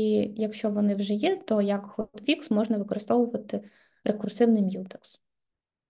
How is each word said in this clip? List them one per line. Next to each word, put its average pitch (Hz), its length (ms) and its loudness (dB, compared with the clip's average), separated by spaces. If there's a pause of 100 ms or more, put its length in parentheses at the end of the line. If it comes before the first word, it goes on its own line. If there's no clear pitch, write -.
(360)
якщо 214 360 -4
вони 208 240 2
вже 202 180 -2
є, 349 240 0
то 214 240 0
як 202 240 0
хотфікс 220 680 -4
можна 208 260 2
використовувати 208 920 -2 (340)
рекурсивний 214 580 2
мютекс. 190 600 -4 (680)